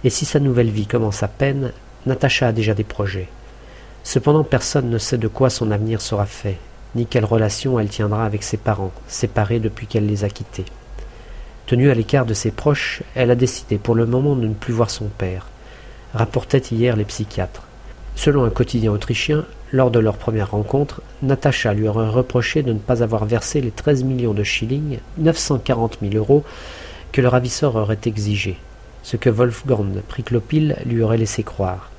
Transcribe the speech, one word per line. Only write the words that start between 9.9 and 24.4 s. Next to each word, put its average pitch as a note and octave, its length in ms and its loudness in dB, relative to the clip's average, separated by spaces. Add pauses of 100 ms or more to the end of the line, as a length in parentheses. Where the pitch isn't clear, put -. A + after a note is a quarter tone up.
les G#2 180 0
a G2+ 60 0
quittés. - 340 -10 (1000)
Tenue B2+ 240 6
à C3 40 4
l'écart A#2+ 300 2
de A2 80 -2
ses G#2+ 200 0
proches, - 500 0 (120)
elle B2 160 2
a B2 40 8
décidé B2 420 0
pour A2+ 180 0
le A2+ 120 4
moment B2+ 280 2
de A#2+ 120 0
ne A2 80 -2
plus G#2 180 -6
voir A2+ 160 2
son - 180 -6
père, F#2 420 -6 (680)
rapportaient B2 560 2
hier A#2 260 2
les G#2 80 0
psychiatres. - 600 -6 (500)
Selon C#3+ 300 4
un A2 60 4
quotidien A2 420 0
autrichien, C#3 520 -2 (280)
lors C3 180 4
de A#2 80 4
leur G#2+ 180 4
première G#2+ 360 -2
rencontre, C3+ 500 -2 (200)
Natacha C3 520 2
lui G#2+ 140 2
aurait A2 200 0
reproché B2 540 0
de B2+ 100 0
ne G#2+ 60 0
pas A#2 240 0
avoir G#2+ 240 2
versé A#2 340 0
les A#2+ 120 -2
treize C3+ 320 2
millions B2 280 0
de G2+ 120 0